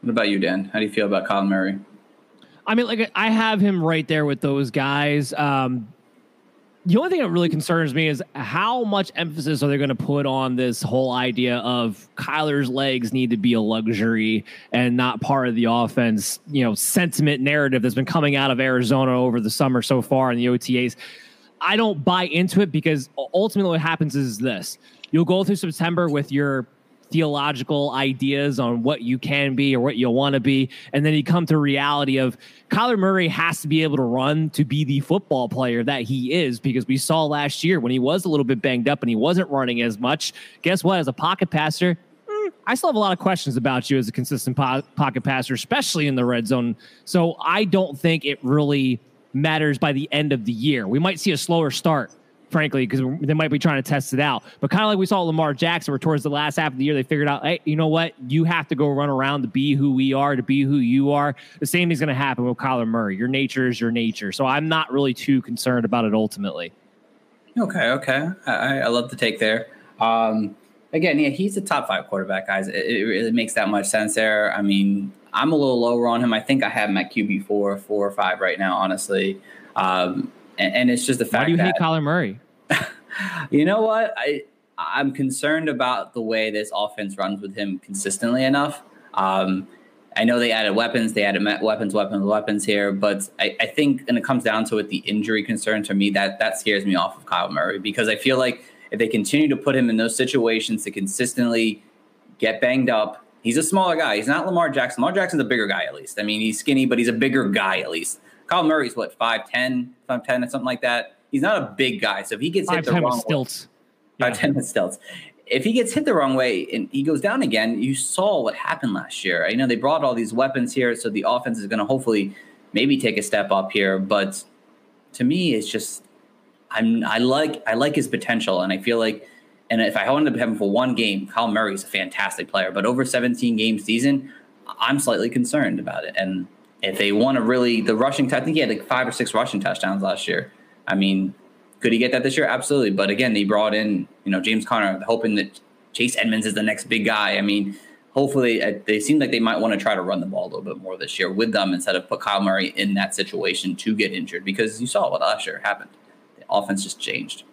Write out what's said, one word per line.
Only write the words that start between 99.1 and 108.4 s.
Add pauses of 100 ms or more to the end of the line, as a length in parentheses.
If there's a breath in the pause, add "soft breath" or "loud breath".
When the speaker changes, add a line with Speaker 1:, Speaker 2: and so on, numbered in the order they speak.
Speaker 1:
to
put
him
in
those
situations
to
consistently (560)
get
banged
up, (200)
he's
a
smaller
guy.
He's
not
Lamar
Jackson.
Lamar
Jackson's
a
bigger
guy,
at
least.
I
mean,
he's
skinny,
but
he's
a
bigger
guy,
at
least. (280 soft breath)